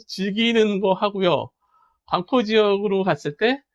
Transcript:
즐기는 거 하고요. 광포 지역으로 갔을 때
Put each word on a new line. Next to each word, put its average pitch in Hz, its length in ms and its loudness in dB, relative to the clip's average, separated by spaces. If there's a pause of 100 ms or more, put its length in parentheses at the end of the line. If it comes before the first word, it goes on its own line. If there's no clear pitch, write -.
즐기는 208 760 0
거 196 140 2
하고요. 185 560 -2 (560)
광포 185 360 0
지역으로 202 600 0
갔을 151 320 -4
때 254 260 -2 (120)